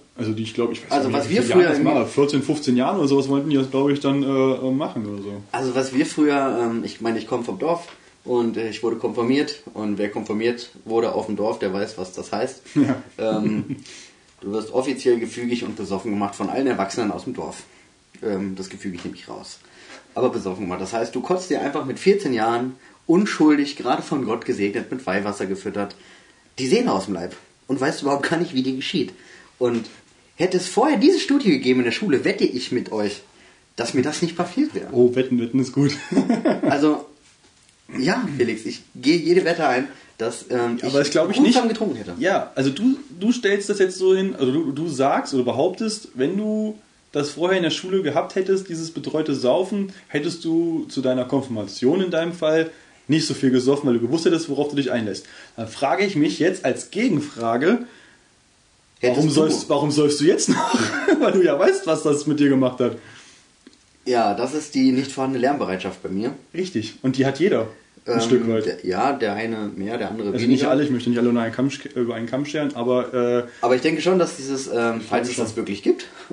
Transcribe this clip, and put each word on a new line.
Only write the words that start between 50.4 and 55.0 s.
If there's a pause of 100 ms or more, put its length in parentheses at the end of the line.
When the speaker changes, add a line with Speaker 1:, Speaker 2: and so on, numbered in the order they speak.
Speaker 1:
du
zu
deiner
Konfirmation
in
deinem
Fall (380)
nicht
so
viel
gesoffen,
weil
du
gewusst
hättest,
worauf
du
dich
einlässt. (300)